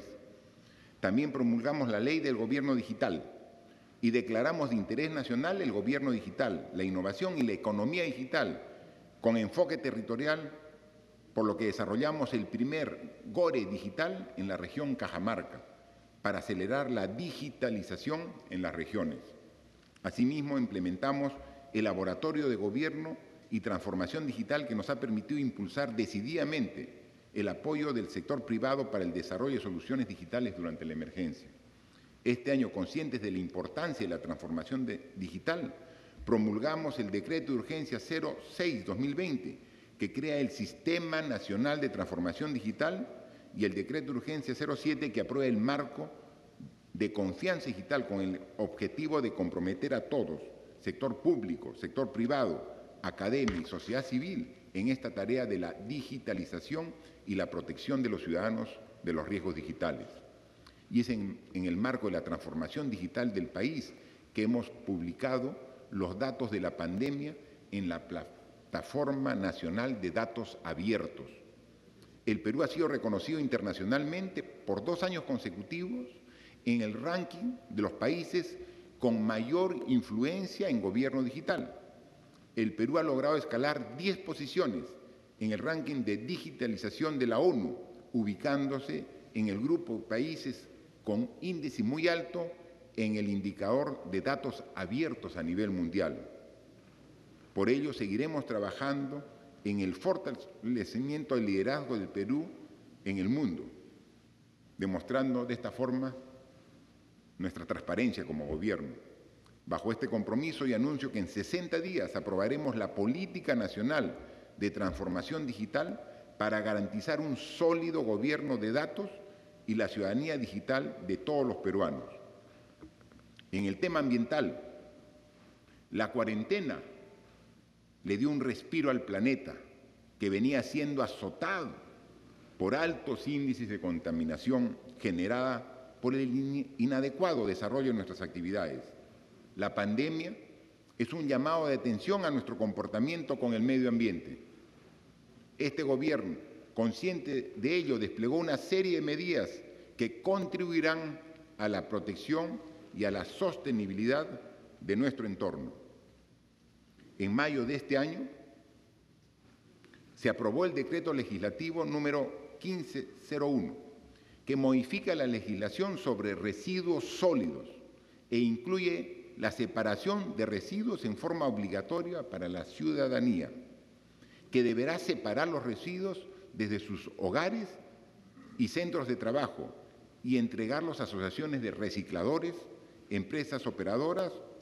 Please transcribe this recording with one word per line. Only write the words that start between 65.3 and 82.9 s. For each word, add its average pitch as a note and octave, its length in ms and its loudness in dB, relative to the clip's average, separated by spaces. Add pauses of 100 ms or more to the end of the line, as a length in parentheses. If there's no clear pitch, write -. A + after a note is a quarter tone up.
los F#2+ 300 0
datos B2+ 320 -2
de G#2 80 2
la F2 180 -2
pandemia C#3 580 -2 (360)
en G2 180 0
la E2 180 -4
Plataforma C3+ 1300 -2
Nacional G2 680 0
de A2+ 100 0
Datos A2+ 520 -2
Abiertos. E2 640 0 (1000)
El G#2+ 140 4
Perú B2 200 2
ha C#3+ 60 4
sido D#3+ 200 2
reconocido C3 520 0
internacionalmente C#3 1040 0
por G2+ 420 -2
dos E3+ 160 0
años F3+ 220 0
consecutivos D#3+ 840 -4 (560)
en A#2+ 180 4
el G#2+ 120 0
ranking F3 640 -2 (140)
de G3+ 120 0
los G3+ 120 2
países E3+ 640 0 (420)
con A#2 240 4
mayor C3 520 2 (120)
influencia D3 840 2
en A#2+ 100 4
gobierno B2 440 2
digital. C3+ 560 -4 (760)
El A2 200 2
Perú C3+ 240 2